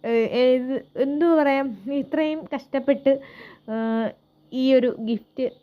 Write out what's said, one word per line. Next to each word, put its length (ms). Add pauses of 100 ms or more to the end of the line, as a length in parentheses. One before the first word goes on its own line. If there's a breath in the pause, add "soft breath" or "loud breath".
ഏ, 80 (280)
ഏത്, 340 (300)
എന്തു 240 (100)
പറയാം, 300 (340)
ഇത്രയും 380 (140)
കഷ്ടപ്പെട്ട്, 600 (540 loud breath)
ഏ, 80 (760)
ഈ 220
ഒരു 160 (180)
ഗിഫ്റ്റ് 380 (160)